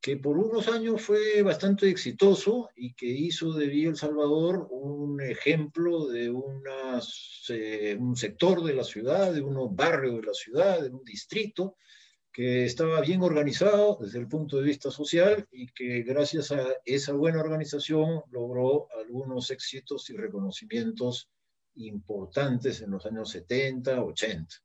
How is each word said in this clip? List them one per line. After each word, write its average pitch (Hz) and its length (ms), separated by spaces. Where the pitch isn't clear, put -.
que 139 140
por 147 220
unos 220 300
años 226 340
fue 208 400
bastante 196 480
exitoso 196 840
y 123 200
que - 100
hizo 160 480
de 151 140
Villa 151 240
El 156 60
Salvador 156 720
un 143 500
ejemplo 156 880
de 120 240
unas, 135 1200
eh, 107 500
un 123 160
sector 170 480
de 156 80
la 127 120
ciudad, 165 500
de 151 80
unos 135 340
barrios 139 400
de 113 60
la 107 100
ciudad, 165 480
de 139 80
un 131 160
distrito 196 720
que 123 320
estaba 160 380
bien 180 180
organizado 180 800
desde 110 200
el 120 80
punto 147 280
de 135 60
vista 143 280
social 180 600
y 127 160
que 123 360
gracias 139 480
a 139 140
esa 139 260
buena 160 280
organización 156 880
logró 127 560
algunos 123 540
éxitos 131 580
y 120 80
reconocimientos 110 1120
importantes 110 1040
en 101 120
los 95 120
años 110 240
setenta, 127 760
ochenta. 85 520